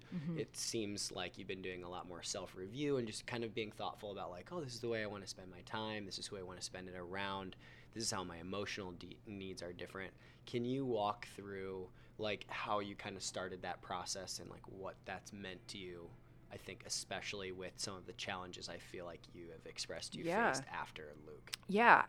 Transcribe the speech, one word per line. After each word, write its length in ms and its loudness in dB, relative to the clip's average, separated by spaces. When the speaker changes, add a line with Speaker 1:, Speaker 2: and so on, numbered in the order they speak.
Speaker 1:
Mm-hmm. 240 0
Speaker 2:
It 180 -2
seems 560 0
like 260 -2
you've 100 -8
been 140 -2
doing 220 -4
a 40 -6
lot 200 -4
more 140 -6
self-review 760 0
and 80 2
just 200 -4
kind 180 0
of 100 -2
being 160 0
thoughtful 400 -2
about, 200 -2
like, 220 -8
"Oh, 80 -2
this 140 -2
is 60 -6
the 80 0
way 140 4
I 40 2
wanna 200 -4
spend 240 -8
my 120 -12
time. 420 0
This 140 -4
is 80 -4
who 100 -4
I 60 -4
wanna 180 -6
spend 280 -6
it 80 -6
around. 600 -2
This 80 -2
is 80 2
how 140 2
my 140 -4
emotional 540 -2
de-, 320 -10
needs 380 -6
are 100 -4
different." 400 -6
Can 180 2
you 200 2
walk 420 4
through, 520 -4
like, 320 2
how 300 4
you 160 -2
kinda 240 -4
started 420 -2
that 180 0
process 600 -2
and, 100 -8
like, 180 -12
what 280 -6
that's 260 -6
meant 360 -6
to 100 -6
you? 320 -8
I 40 -8
think 280 -8
especially 680 -2
with 260 -6
some 180 -2
of 80 -10
the 100 -8
challenges 540 -2
I 100 -4
feel 280 -8
like 140 -8
you 200 -10
have 140 -12
expressed 500 -4
you 80 -2
Speaker 1:
Yeah. 260 6
Speaker 2:
faced 160 2
after 480 -6
Luke. 280 -12
Speaker 1:
Yeah, 400 12